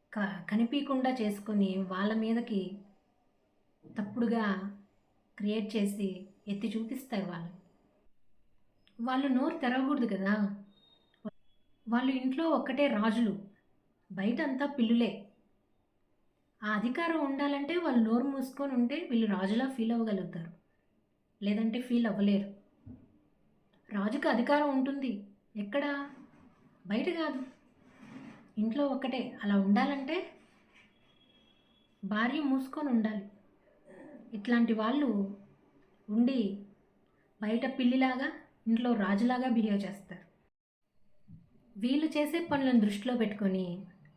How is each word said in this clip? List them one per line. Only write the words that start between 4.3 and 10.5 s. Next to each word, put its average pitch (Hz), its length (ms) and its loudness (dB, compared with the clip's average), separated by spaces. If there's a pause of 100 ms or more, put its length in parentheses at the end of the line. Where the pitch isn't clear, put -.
క్రియేట్ 208 380 -2
చేసి 202 520 -2 (200)
ఎత్తి 202 300 -4
చూపిస్తారు 220 480 -6
వాళ్ళని. 170 260 -8 (1500)
వాళ్ళు 262 240 2
నోరు 277 300 2
తెరవకూడదు 254 580 0
కదా. 196 420 0 (1300)